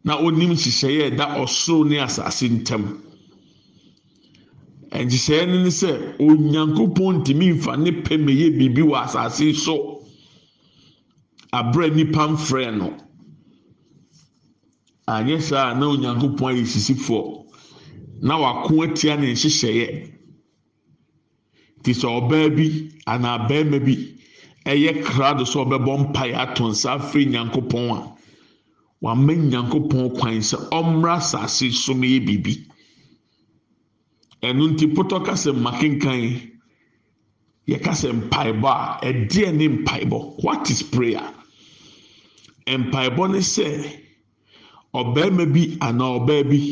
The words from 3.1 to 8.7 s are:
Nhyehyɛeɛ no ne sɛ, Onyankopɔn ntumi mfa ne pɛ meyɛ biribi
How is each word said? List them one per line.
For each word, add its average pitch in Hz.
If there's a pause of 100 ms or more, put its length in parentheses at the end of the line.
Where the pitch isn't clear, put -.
Nhyehyɛeɛ 131
no 180
ne 180
sɛ, -
Onyankopɔn 156
ntumi 165
mfa 123
ne 160
pɛ 160
meyɛ 151
biribi 131